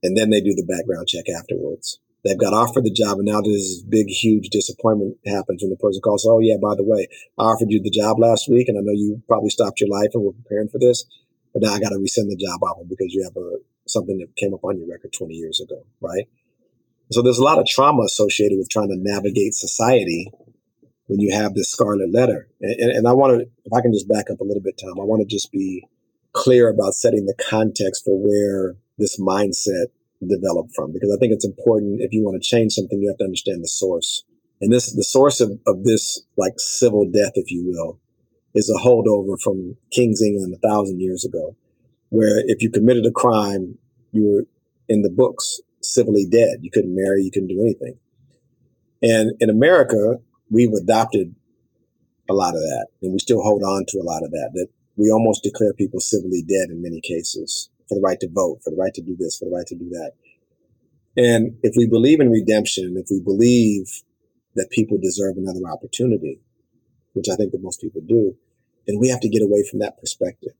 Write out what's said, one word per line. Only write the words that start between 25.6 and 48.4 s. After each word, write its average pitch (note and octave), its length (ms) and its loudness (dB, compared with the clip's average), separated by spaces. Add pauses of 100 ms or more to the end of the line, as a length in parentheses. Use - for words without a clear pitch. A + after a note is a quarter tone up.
clear B2 340 6
about G2+ 280 0
setting A2 320 0
the G2 80 -2
context G#2+ 680 -2
for G2 140 0
where G2+ 560 0 (220)
this G#2 220 -2
mindset G2 680 -2 (380)
developed F2+ 480 -2
from, D2+ 180 -6
because G2+ 220 0
I - 40 -2
think A#2+ 120 4
it's G#2+ 140 -2
important, G#2 560 0
if - 100 -6
you A2 140 0
wanna F#2+ 160 -4
change A2+ 320 0
something, G2+ 260 -4
you G2+ 100 -2
have G2 100 -8
to G2+ 40 -2
understand F#2 380 -6
the E2 60 -10
source. - 560 -4 (360)
And G2+ 140 2
this, B2 220 0
the - 80 0
source C#3 360 4
of, A2 120 2 (160)
of F#2+ 160 0
this, A2 400 0 (140)
like, F#2+ 200 0
civil G#2+ 500 2
death, G2 280 2
if F#2 160 -4
you F2 160 -6
will, E2+ 320 -8 (560)
is G#2 120 0
a - 160 -2
holdover G#2 560 2
from F#2+ 380 -6 (140)
King's A2+ 320 2
England G2 320 -2
a - 120 0
thousand G2 340 0
years F#2 220 -4
ago, D#2+ 320 -6 (540)
where G#2+ 380 4
if A#2 160 2
you A2+ 80 0
committed A2+ 340 4
a A2+ 60 2
crime, G2+ 680 0 (340)
you G#2+ 120 2
were G#2 200 2 (460)
in G#2+ 140 2
the G2 80 0
books - 500 0 (200)
civilly G#2 440 2
dead. A2 360 4
You - 100 -12
couldn't F#2 240 0
marry, G2 260 2
you F#2 80 -2
couldn't F#2+ 200 -4
do F#2 120 -2
anything. G#2 380 -2 (1040)